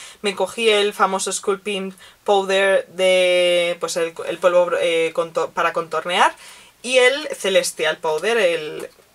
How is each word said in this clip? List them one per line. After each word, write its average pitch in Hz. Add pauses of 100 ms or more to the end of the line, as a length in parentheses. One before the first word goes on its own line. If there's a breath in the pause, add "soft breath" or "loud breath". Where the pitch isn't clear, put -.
(200 loud breath)
Me 202
cogí 196
el 208
famoso 190
Sculpting 190 (280 loud breath)
Powder 190
de, 180
pues 170
el, 165 (140)
el 175
polvo, 175
eh, 165
conto-, 165
para 170
contornear 175 (460 loud breath)
y 254
el 269
Celestial 175
Powder, 165
el 170 (240)